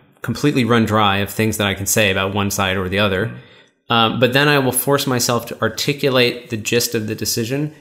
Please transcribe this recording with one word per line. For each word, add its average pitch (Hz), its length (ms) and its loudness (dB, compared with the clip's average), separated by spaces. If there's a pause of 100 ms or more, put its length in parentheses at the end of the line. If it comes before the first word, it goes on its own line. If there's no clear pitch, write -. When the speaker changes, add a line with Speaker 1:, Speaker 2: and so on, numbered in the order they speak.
(220)
Speaker 1:
completely 131 420 0
run 113 200 4
dry 101 340 2
of 98 120 -4
things 110 280 -2
that 104 80 0
I 98 80 0
can 98 120 -6
say 107 240 2
about 95 240 0
one 101 160 0
side 95 260 0
or 92 120 -2
the 95 100 -2
other. 101 280 0
Speaker 2:
Mm-hmm. - 640 -10
Speaker 1:
Um, 117 280 2
but 123 120 4
then 143 160 2
I 147 100 4
will 131 140 0
force 139 340 0
myself 120 400 0
to - 140 -12
articulate 127 880 0
the 117 60 -6
gist 117 380 -2
of 107 140 -2
the 110 60 -4
decision 127 680 -4